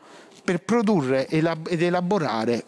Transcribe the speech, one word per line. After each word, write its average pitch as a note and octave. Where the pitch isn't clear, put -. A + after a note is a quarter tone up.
per F3
produrre F3+
elab-, D#3+
ed E3
elaborare E3